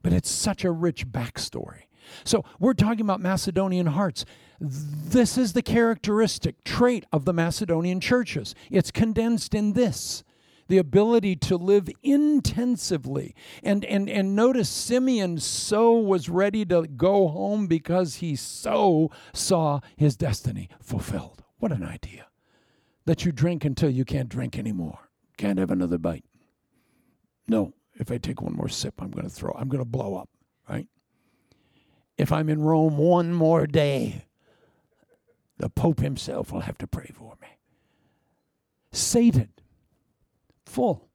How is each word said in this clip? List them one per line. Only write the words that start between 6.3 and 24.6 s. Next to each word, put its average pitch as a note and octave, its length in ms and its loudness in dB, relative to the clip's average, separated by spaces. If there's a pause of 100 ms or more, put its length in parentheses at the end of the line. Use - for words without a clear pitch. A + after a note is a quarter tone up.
trait B3 480 2
of D3 100 0
the F3+ 80 2
Macedonian E3+ 720 0
churches. G3+ 540 -2 (140)
It's - 220 0
condensed A3+ 640 0
in G#3 160 2
this, - 540 -2 (420)
the F#3 120 6
ability G3 580 4
to - 180 0
live F#3 340 2 (140)
intensively. B3 1300 0 (300)
And, G3+ 220 0
and, G3 240 0
and G3 260 0
notice A#3 320 4
Simeon A#3 680 0
so A3+ 560 2
was F#3+ 340 2
ready G3+ 380 0
to E3+ 220 2
go F3 420 2
home G3 380 -2
because E3 480 0
he D#3+ 200 -4
so - 760 2 (200)
saw D#3 480 0 (160)
his D3 220 2
destiny G2 500 -4 (140)
fulfilled. - 640 -8 (140)
What G#3+ 120 -2
an F#2+ 140 -4
idea. - 420 -14 (800)
That E3 180 0
you F3 80 2
drink D3+ 320 0
until D3 260 0
you B2+ 140 0
can't C3 240 -2
drink B2 320 -6
anymore. F#2 500 -8 (280)